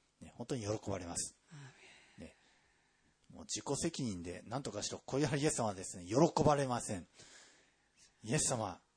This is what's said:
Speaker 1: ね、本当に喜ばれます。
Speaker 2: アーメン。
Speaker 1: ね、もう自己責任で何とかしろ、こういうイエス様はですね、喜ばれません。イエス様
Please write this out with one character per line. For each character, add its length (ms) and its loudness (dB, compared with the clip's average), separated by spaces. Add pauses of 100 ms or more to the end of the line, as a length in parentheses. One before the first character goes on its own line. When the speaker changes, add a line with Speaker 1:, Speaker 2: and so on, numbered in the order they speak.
(220)
Speaker 1:
ね、 120 -16
本 120 -10
当 100 -2
に 60 -4
喜 280 -2
ば 80 0
れ 60 -6
ま 140 -6
す。 180 -6 (140)
Speaker 2:
ア 60 -18
ー 20 -16 (640)
メ 40 -12
ン。 40 -12
Speaker 1:
ね、 80 -20 (960)
も 80 -14
う 20 -16
自 160 -6
己 180 -2
責 240 -2
任 200 -2
で 240 -8
何 160 -6
と 100 -6
か 100 -4
し 80 -2
ろ、 140 -8
こ 140 0
う 20 4
い 40 4
う 120 2
イ 80 2
エ 60 4
ス 80 0
様 80 2
は 80 0
で 100 -6
す 140 -10
ね、 80 -10
喜 80 -2 (280)
ば 140 8
れ 100 2
ま 140 0
せ 160 -4
ん。 100 -8 (1160)
イ 100 -4
エ 60 4
ス 100 2
様 320 -2 (160)